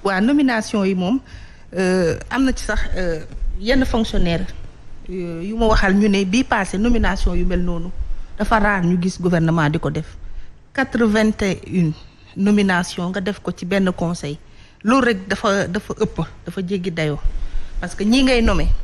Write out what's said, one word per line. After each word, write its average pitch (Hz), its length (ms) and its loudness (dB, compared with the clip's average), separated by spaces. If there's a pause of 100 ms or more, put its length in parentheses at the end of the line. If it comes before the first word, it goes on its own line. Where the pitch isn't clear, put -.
Waa 190 160 0
nomination 233 640 2
yi 190 100 0
moom, 185 240 0 (580)
euh, 185 380 2 (160)
am 262 140 0
na 262 100 2
ci - 100 -6
sax, 214 140 -2 (180)
euh, 170 220 -2 (400)
yenn 254 260 2
fonctionnaire, 185 600 0 (680)
euh, 170 320 -8
yu 208 140 -6
ma 226 100 2
waxal 208 300 4
ñu 208 120 4
ne 196 160 4
bii 214 200 2
passé 196 340 -2
nomination 202 560 2
yu 175 100 2
mel 180 200 2
noonu 170 240 -2 (500)
dafa 214 220 2
rare 202 260 2
ñu 180 160 2
gis 185 180 -2
gouvernement 165 480 2
di 160 120 -2
ko 139 100 -2
def. 160 160 -6 (680)
Quatre-vingt-et-une 214 1200 0 (440)
nomination 190 760 2
nga 196 100 -4
def 196 200 -4
ko - 100 -6
ci - 140 -8
benn 190 260 0
conseil, 170 480 -6 (460)
loolu 240 240 4
rek 190 180 -2
dafa, 196 400 0
dafa 185 340 -6
ëpp, - 200 -2 (260)
dafa 170 180 -8
jéggi 180 280 -4
dayoo. 156 260 -2 (640)
Parce - 160 -6
que 196 80 -4
ñi 247 180 4
ngay 254 200 4
nommé 196 260 4 (160)